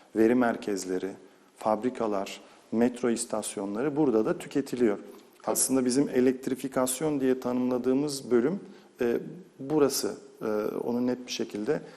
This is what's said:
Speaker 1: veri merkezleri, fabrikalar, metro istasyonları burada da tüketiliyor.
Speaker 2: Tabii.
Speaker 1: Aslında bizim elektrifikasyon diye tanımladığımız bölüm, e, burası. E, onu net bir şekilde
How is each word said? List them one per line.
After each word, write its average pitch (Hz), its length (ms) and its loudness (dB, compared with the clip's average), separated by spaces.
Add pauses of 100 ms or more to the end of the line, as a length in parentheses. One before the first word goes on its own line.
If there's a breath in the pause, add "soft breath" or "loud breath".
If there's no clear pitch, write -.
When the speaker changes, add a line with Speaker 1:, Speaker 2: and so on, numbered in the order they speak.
(160 soft breath)
Speaker 1:
veri 113 180 6
merkezleri, 95 760 0 (460 soft breath)
fabrikalar, 107 840 -2 (320 loud breath)
metro 120 380 2
istasyonları 110 840 -4
burada 117 300 4
da 175 120 -2
tüketiliyor. 123 580 0
Speaker 2:
Tabii. - 560 -10
Speaker 1:
Aslında 131 320 2
bizim 123 240 2
elektrifikasyon 131 1120 0
diye 127 200 2
tanımladığımız 127 880 0
bölüm, 131 300 4 (400 loud breath)
e, 120 160 0 (420)
burası. 135 560 2 (280)
E, - 40 -4 (380)
onu 120 220 0
net 127 200 -2
bir - 60 -8
şekilde 113 480 -4 (160 loud breath)